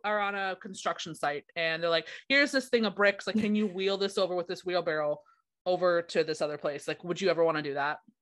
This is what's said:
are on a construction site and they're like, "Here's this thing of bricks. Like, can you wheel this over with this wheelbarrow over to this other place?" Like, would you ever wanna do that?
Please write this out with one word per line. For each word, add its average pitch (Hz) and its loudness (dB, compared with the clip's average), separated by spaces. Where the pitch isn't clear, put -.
are 208 0
on 202 -2
a 190 -4
construction 185 -6
site 147 -4
and 165 -2
they're 170 2
like, 160 0
"Here's 285 6
this 269 0
thing 226 2
of 196 -2
bricks. 202 2
Like, 208 0
can 208 2
you 214 2
wheel 190 -2
this 196 -2
over 180 0
with 175 -2
this 180 -8
wheelbarrow 160 0
over 180 4
to 165 0
this 156 -2
other 147 -2
place?" 147 -6
Like, 156 -6
would 170 -4
you 190 2
ever 165 4
wanna 156 2
do 143 -4
that? 143 -2